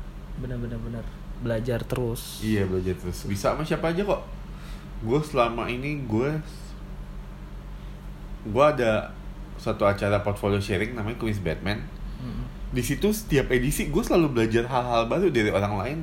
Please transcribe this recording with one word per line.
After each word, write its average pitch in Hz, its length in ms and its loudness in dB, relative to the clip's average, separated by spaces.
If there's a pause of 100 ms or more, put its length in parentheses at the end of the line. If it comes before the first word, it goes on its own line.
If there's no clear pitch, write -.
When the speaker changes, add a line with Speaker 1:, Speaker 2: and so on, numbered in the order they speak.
(400)
Speaker 1:
Benar, 123 180 -6
benar, 113 220 -6
benar. 113 240 -6 (340)
Belajar 117 460 0
terus. 123 560 -4
Speaker 2:
Iya, 107 240 4
belajar 92 320 0
terus. - 320 -6
Bisa 98 240 0
sama 143 100 0
siapa 165 300 0
aja 170 100 0
kok. 202 220 0 (760)
Gue 117 200 2
selama 117 480 2
ini, 139 340 -4
gue, 120 300 0 (2000)
gue 120 220 6
ada 120 480 4 (420)
satu 107 300 0
acara 101 340 4
portfolio 101 380 2
sharing 104 380 0
namanya 113 220 -4
Kumis 110 200 0
Batman. 92 480 -2 (320)
Speaker 1:
Mm-mm. - 280 -6 (260)
Speaker 2:
Di 127 100 0
situ 143 300 2
setiap - 380 2
edisi 135 380 2
gue 151 140 2
selalu 175 300 4
belajar 117 340 4
hal-hal 123 400 2
baru 156 240 4
dari 110 220 4
orang 101 240 2
lain, 120 280 -2